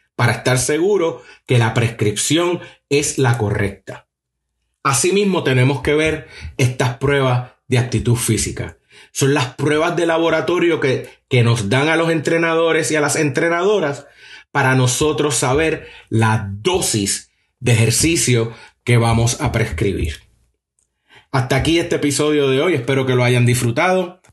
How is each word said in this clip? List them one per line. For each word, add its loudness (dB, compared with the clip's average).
para 0
estar 0
seguro 0
que 2
la 0
prescripción -2
es 0
la 2
correcta. -6
Asimismo, 2
tenemos 2
que 0
ver -2
estas -2
pruebas 0
de 0
aptitud 0
física. -4
Son 0
las -2
pruebas 0
de 0
laboratorio 0
que, -2
que 2
nos 0
dan 2
a 2
los 0
entrenadores 0
y 0
a 2
las 0
entrenadoras 0
para 2
nosotros 0
saber 0
la 0
dosis -2
de 0
ejercicio 2
que 2
vamos 2
a -2
prescribir. -4
Hasta 0
aquí 0
este -2
episodio 0
de 2
hoy. 0
Espero -2
que 0
lo 2
hayan 2
disfrutado. 0